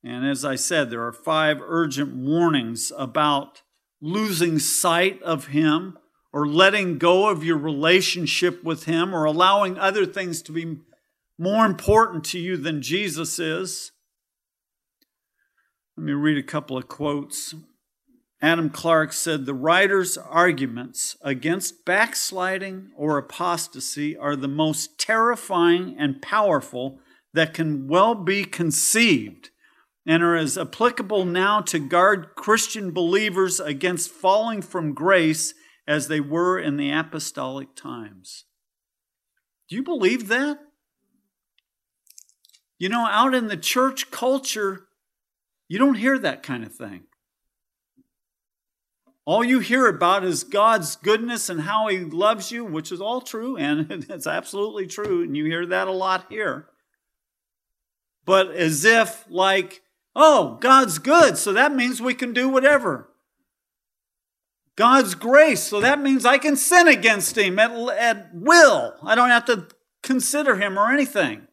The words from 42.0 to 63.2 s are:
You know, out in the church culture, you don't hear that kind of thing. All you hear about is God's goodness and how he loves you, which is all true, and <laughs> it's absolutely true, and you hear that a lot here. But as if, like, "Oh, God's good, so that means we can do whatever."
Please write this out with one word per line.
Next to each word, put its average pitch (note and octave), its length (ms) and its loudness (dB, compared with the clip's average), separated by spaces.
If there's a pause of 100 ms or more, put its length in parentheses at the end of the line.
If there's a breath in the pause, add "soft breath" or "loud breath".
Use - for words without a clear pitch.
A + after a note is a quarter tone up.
You F3+ 120 -6
know, A#3 180 -2
out A#3 260 2
in A#3 140 0
the G3+ 100 -6
church C4 540 -2
culture, G#3+ 760 -4 (800)
you F3 100 -8
don't C4+ 180 4
hear B3+ 240 0
that D#3 240 -4
kind A#2+ 200 -8
of G#2+ 100 -16
thing. G2+ 300 -16 (2250)
All G3+ 180 2
you B3 160 2
hear A#3+ 280 2
about F#3 360 2
is F3 220 -4
God's G3+ 500 2
goodness A3 540 -2
and E3 120 -6
how G#3+ 260 -2
he F#3+ 120 -2
loves F#3 500 -2
you, A#3 140 -10
which D#3+ 300 -8
is F3 80 -10
all A#3 180 -4
true, B3 380 -10
and D3+ 340 -4
<laughs> F3+ 180 -12
it's F3 180 -10
absolutely G3 600 -6
true, G3 340 -4
and D3 140 -6
you D3+ 100 -4
hear E3 200 -4
that F#3 240 -4
a - 20 -4
lot F#3 380 -4
here. G3 400 -6 (1500)
But F#3+ 280 2
as D#3+ 340 -2
if, A3+ 440 2
like, F#3+ 520 0 (340)
"Oh, C4 460 6
God's B3 380 6
good, C#4 380 6
so G3+ 160 -2
that C#4 200 4
means B3 280 -2
we B3+ 120 -2
can B3 200 -6
do B3+ 160 0
whatever." C4 600 2 (1700)